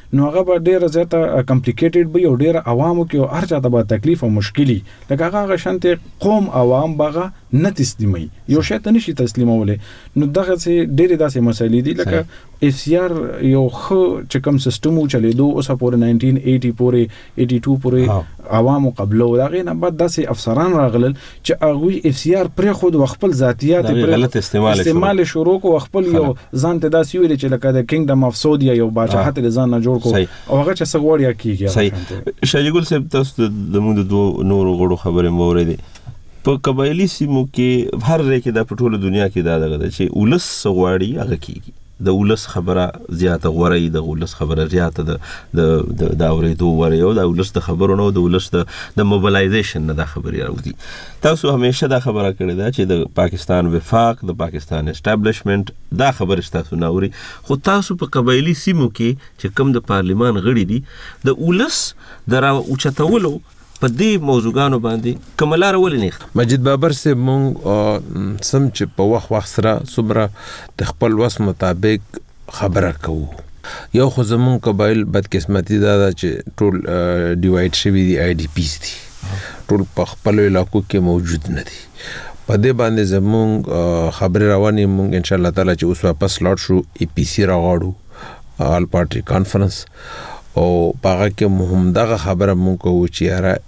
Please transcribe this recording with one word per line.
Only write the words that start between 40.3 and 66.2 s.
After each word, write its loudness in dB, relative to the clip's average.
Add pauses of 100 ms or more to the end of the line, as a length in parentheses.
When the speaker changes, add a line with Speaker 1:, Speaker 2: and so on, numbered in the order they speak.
Speaker 2:
څه 0
غواړي، 0
هغه -4
کېږي. -12 (300)
د 0
ولس 0
خبره -2 (180)
زیاته 0
غوره 2
وي، 0
د -4
ولس -4
خبره -2
زیاته -2
د، -4 (440)
د، 2 (400)
د، 0
د -2
اورېدو 0 (120)
وړ 2
وي، 2
او 2
د 2
ولس 0
د -2
خبرو 0
نه 0
او 2
د 0
ولس 0
د، 0 (300)
د 2
موبلایزیشن 0
نه -2
دا -4
خبرې -8
راوځي. -8 (480)
تاسو 2
همیشه 0
دا 2
خبره -2
کړې -4
ده -2
چې -8
د 0
پاکستان 0
وفاق، 0
د -6
پاکستان -6
اسټابلیشمنټ، -2 (220)
دا 2
خبرې -2
ستاسو -6
نه -2
اوري. 0 (320)
خو -2
تاسو -2
په -6
قبایلي 0
سیمو 0
کې -2 (260)
چې -4
کوم 2
د 2
پارلیمان 0
غړي 2
دي، -2 (420)
د 4 (100)
ولس 0 (360)
د 2
را 2
اوچتولو 0 (420)
په 2
دې 2 (100)
موضوعګانو 2
باندې -4
کومه 2
لاره 2
ولې 2
نه 0
اخلي؟ -10